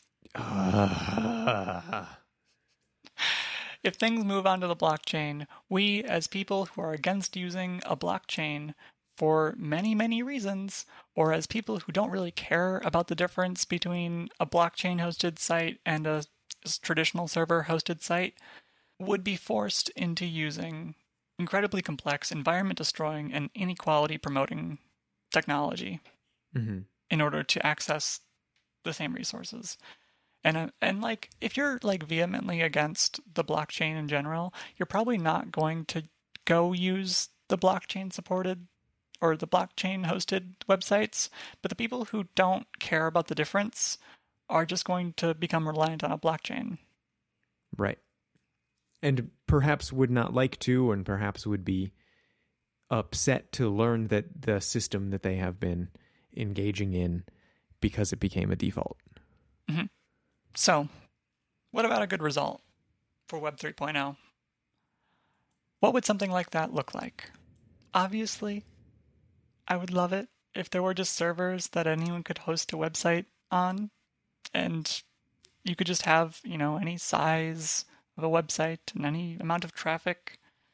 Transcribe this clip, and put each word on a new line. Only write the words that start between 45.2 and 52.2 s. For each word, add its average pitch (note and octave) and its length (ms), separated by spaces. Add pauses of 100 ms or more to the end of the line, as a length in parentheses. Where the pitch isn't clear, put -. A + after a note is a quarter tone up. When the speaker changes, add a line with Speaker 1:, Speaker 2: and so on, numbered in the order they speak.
Speaker 2:
become D#3+ 340
reliant D#3 340
on D3 100
a D#3+ 60
blockchain. - 600 (960)
Speaker 1:
Right. C#3 220 (1040)
And C3+ 280 (160)
perhaps D3 460
would C3 180
not B2 220
like C3 280
to, B2+ 320
and G2 120
perhaps G2+ 420
would G2 180
be F#2+ 280 (1000)